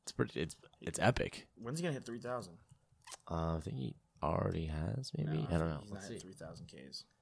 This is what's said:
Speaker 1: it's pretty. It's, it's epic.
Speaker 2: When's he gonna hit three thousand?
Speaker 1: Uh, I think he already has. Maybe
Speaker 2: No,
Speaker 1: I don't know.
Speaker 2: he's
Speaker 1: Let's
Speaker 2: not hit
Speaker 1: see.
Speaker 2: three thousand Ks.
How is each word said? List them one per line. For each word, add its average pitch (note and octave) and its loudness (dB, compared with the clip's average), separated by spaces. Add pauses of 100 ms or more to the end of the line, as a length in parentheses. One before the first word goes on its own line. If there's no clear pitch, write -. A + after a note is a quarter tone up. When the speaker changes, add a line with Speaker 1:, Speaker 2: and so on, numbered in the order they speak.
Speaker 1:
it's - -12
pretty. - 2
It's, D#2 -2 (240)
it's - -4
epic. - 4
Speaker 2:
When's A#2 -4
he F3 -2
gonna D#3+ 2
hit C3 -6
three A#2 -6
thousand? A2+ -4 (760)
Speaker 1:
Uh, E2 2
I D#2+ 0
think - -4
he - -2 (260)
already E2 4
has. E2+ 0
Maybe D3+ 2
Speaker 2:
No, D#3 0
Speaker 1:
I E2 6
don't D#2+ 4
know. D2+ 0
Speaker 2:
he's - -12
Speaker 1:
Let's F#2+ -8
Speaker 2:
not - -6
hit G#2+ -6
Speaker 1:
see. F2+ -12
Speaker 2:
three F#2 -14
thousand E2 -12
Ks. C#2 -12 (180)